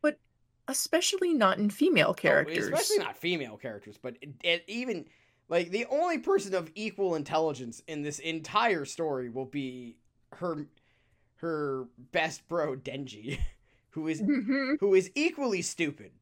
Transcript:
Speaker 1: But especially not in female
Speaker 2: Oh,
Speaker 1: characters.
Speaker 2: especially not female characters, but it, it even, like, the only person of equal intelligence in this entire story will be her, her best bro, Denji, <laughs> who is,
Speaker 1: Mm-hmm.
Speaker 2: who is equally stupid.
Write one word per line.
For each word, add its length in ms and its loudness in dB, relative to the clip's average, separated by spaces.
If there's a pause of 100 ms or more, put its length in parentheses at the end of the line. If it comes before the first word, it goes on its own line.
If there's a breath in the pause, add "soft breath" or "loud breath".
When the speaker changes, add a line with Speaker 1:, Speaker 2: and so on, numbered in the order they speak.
Speaker 1:
But 160 2 (500)
especially 680 2
not 240 6
in 100 4
female 420 6
Speaker 2:
Oh, 20 2
Speaker 1:
characters. 560 4
Speaker 2:
especially 340 2
not 140 -6
female 400 -2
characters, 440 -12
but 200 -8
it, 80 -14 (140)
it 240 2
even, 380 -4 (440 soft breath)
like, 200 0
the 220 -2
only 260 2
person 380 0
of 180 -2
equal 400 -2
intelligence 760 -2
in 140 -6
this 160 -6
entire 680 0
story 440 -4
will 160 -6
be 520 -8 (340)
her, 340 -6 (720)
her 500 -4 (260)
best 360 -2
bro, 300 0
Denji, 600 -8 (280 loud breath)
<laughs> 260 -20
who 160 -4
is, 160 -2
Speaker 1:
Mm-hmm. 560 0
Speaker 2:
who 160 4
is 180 4
equally 480 0
stupid. 500 -4 (100)